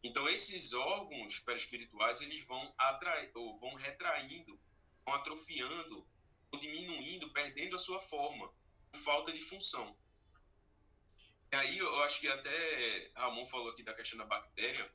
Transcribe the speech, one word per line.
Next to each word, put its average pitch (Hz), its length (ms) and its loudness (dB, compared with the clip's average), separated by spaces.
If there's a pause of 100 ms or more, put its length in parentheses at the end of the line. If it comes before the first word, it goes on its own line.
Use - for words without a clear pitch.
Então, 143 260 -2
esses - 440 10
órgãos 139 640 0
perispirituais, 117 800 0
eles 147 240 -8
vão 131 320 -10
atrair, 147 560 0
ou - 240 -10
vão - 160 -10
retraindo, 143 880 -6 (440)
vão 135 120 -2
atrofiando, - 920 -6 (440)
vão 143 80 -8
diminuindo, 160 720 -6
perdendo 147 440 -4
a 175 40 0
sua 185 200 0
forma, - 540 -6 (380)
por - 80 -8
falta 147 340 0
de - 60 -10
função. - 580 4 (1500)
E 139 40 -2
aí, 135 240 0
eu 143 240 0
acho 143 160 6
que 147 80 0
até 139 880 -2
Ramon 123 320 -4
falou 117 220 -6
aqui 113 120 -12
da 110 140 -10
questão 113 240 -2
da 107 60 -8
bactéria. 113 680 -4